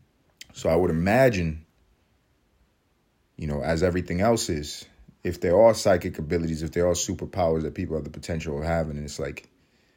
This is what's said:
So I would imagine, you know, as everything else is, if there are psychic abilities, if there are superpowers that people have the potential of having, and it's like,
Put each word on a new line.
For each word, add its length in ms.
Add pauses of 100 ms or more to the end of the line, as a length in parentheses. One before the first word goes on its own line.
(520)
So 160
I 80
would 140
imagine, 760 (1700)
you 100
know, 140
as 220
everything 380
else 280
is, 380 (380)
if 160
there 200
are 140
psychic 440
abilities, 440
if 100
there 140
are 60
superpowers 720
that 120
people 220
have 80
the 60
potential 480
of 60
having, 320
and 80
it's 140
like, 300 (480)